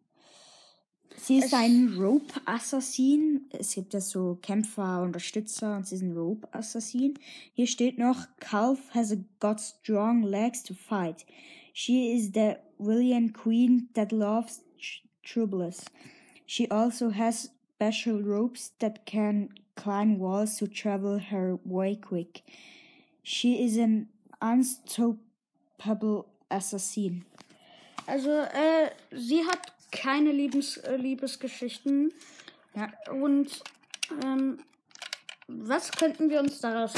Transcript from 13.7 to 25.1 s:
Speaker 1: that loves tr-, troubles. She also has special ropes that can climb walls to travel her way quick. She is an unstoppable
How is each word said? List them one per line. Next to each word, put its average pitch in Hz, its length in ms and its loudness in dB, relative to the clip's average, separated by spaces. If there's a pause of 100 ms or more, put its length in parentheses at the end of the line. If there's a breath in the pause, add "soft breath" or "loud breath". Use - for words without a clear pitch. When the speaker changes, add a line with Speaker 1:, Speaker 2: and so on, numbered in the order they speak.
Speaker 1:
that 208 180 0
loves 220 520 -2 (160)
tr-, - 280 -16 (160)
troubles. 190 600 -2 (600 loud breath)
She - 260 -2
also 226 420 2
has 226 380 -2 (240)
special 214 480 0
ropes 208 560 -2
that 214 260 -4
can 208 440 0 (260)
climb 202 440 2
walls 196 380 -2
to 214 100 -2
travel 202 520 -2
her 185 440 -2
way 190 320 -2
quick. 185 480 -8 (800 loud breath)
She - 420 0
is 220 140 2
an 220 320 2 (320)
unstoppable 220 1800 -2 (240)